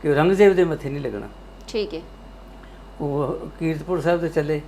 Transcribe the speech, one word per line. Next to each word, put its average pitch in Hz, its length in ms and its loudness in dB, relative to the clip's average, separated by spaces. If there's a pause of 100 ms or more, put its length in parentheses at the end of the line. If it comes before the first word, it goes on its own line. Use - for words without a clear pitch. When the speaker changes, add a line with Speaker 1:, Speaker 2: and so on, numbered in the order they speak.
Speaker 1:
ਕਿ 151 80 0
ਔਰੰਗਜ਼ੇਬ 185 420 6
ਦੇ 180 120 4
ਮੱਥੇ 151 260 -2
ਨਹੀਂ 143 120 -6
ਲੱਗਣਾ। 104 260 -6 (400)
Speaker 2:
ਠੀਕ 208 260 -4
ਹੈ। 160 60 -8 (1000)
Speaker 1:
ਉਹ 143 380 -2 (220)
ਕੀਰਤਪੁਰ 160 400 -2
ਸਾਹਿਬ 170 200 2
ਤੋਂ 165 80 -2
ਚੱਲੇ 151 400 0